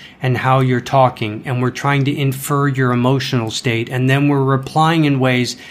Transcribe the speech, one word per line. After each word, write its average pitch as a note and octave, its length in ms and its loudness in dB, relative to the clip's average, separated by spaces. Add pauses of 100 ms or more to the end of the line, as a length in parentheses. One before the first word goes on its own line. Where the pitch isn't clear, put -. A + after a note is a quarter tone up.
(220)
and B2+ 140 0
how C3 240 2
you're B2+ 220 2
talking, B2 640 0
and B2 160 -4
we're B2 100 0
trying C#3+ 320 0
to C#3 100 0
infer C#3+ 540 -2
your C3 240 0
emotional B2 580 0
state, A2+ 380 -4
and B2+ 220 0
then C#3+ 180 2
we're C#3+ 160 2
replying D#3 640 2
in C#3+ 120 2
ways B2 380 0 (160)